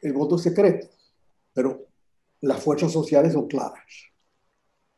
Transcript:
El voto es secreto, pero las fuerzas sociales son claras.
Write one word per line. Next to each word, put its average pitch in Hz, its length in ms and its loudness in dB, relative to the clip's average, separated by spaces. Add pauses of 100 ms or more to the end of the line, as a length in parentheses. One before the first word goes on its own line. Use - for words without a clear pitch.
El 139 120 -4
voto 147 220 0
es 165 60 0
secreto, 180 460 2 (640)
pero 131 340 -2 (540)
las 135 200 -2
fuerzas 151 300 0
sociales 151 420 2
son 139 140 -2
claras. - 640 -10 (880)